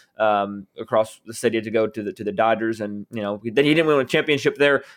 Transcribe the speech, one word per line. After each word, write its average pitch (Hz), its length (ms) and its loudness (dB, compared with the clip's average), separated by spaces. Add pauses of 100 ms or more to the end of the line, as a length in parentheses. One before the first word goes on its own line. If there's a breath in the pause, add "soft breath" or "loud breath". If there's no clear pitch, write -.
(180 soft breath)
um, 101 480 0 (120)
across - 460 0
the 110 80 -18
city 113 300 -2
to 107 80 -8
go 110 160 2
to 107 160 -8
the, 101 100 -6
to 113 100 -12
the 104 100 -4
Dodgers. 110 500 0
And, 104 280 -10
you 113 120 -8
know, 104 200 -4
he, 117 60 -6
he 117 60 -6
didn't 151 320 4
win 151 120 4
a 131 60 2
championship 151 540 0
there, 139 260 4 (120)